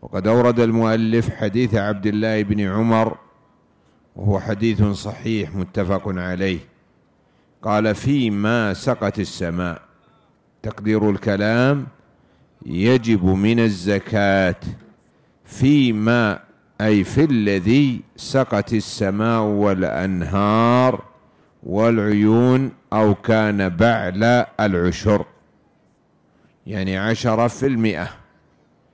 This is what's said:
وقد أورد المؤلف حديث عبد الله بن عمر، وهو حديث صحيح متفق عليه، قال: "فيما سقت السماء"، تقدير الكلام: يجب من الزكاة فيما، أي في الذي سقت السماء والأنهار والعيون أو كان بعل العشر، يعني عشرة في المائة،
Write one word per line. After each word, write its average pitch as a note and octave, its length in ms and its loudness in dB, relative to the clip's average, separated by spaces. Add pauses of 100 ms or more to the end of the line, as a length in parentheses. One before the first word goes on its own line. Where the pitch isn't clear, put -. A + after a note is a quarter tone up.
وقد F#2 240 -6
أورد A#2+ 340 4
المؤلف A2+ 680 2
حديث A2 440 -2
عبد G2+ 320 -2
الله G#2+ 360 0
بن G#2 180 -2
عمر، A2 560 0 (1000)
وهو G2 240 -2
حديث G#2+ 420 -2
صحيح G2+ 720 -4
متفق F#2+ 520 -4
عليه، F2+ 520 -4 (1040)
قال: G#2+ 320 0
"فيما A2 800 -2
سقت G#2+ 440 -4
السماء"، F2 640 -6 (800)
تقدير G#2+ 480 -2
الكلام: A2 760 0 (800)
يجب A2 580 2
من G2+ 360 2
الزكاة G2 1000 0 (840)
فيما، A#2+ 960 2 (400)
أي G#2+ 240 4
في C#3 200 0
الذي A2+ 760 2 (160)
سقت A#2+ 560 -2
السماء A2 680 -2
والأنهار G2+ 1600 0 (600)
والعيون A2+ 1080 2 (200)
أو G#2+ 220 4
كان G#2 540 0
بعل A2 760 2 (160)
العشر، G2 640 0 (1400)
يعني F#2+ 320 -4
عشرة A2+ 480 0
في B2 200 -4
المائة، A2 420 -2 (840)